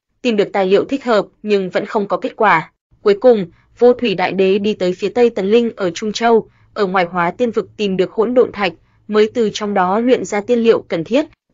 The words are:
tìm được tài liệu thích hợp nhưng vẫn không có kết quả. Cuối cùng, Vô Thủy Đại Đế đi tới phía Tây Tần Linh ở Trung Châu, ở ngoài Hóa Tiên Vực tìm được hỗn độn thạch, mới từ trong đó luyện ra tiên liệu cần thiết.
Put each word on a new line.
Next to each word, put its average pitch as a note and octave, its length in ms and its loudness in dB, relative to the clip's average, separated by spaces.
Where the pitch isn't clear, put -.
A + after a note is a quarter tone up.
tìm A#3 140 0
được F#3+ 180 0
tài G3 140 0
liệu F#3+ 180 2
thích C4+ 200 -6
hợp G#3+ 220 0
nhưng G3 260 -2
vẫn G3+ 160 -4
không G3+ 220 -4
có F#3 100 -2
kết - 180 -8
quả. F3 360 2
Cuối G3+ 200 2
cùng, A3+ 240 4
Vô B3 140 6
Thủy A#3+ 220 -2
Đại E3+ 160 -2
Đế F#3+ 280 0
đi G#3 140 -2
tới F#3 200 -2
phía F#3 160 -6
Tây A#3+ 200 2
Tần G#3+ 160 -6
Linh A3+ 300 2
ở F#3 160 -4
Trung G#3+ 200 -8
Châu, A#3 380 0
ở G#3 120 -2
ngoài F#3 200 0
Hóa F3 260 -2
Tiên B3 200 -2
Vực G#3+ 260 -6
tìm G3 200 -4
được F3+ 140 -2
hỗn A3+ 220 -2
độn B3 180 2
thạch, G3 220 -4
mới G#3+ 260 2
từ A3+ 200 0
trong G#3 200 -6
đó F#3+ 260 0
luyện A#3 260 0
ra G#3 160 -4
tiên A#3+ 180 -2
liệu A3+ 220 2
cần E3 220 -6
thiết. C4+ 220 0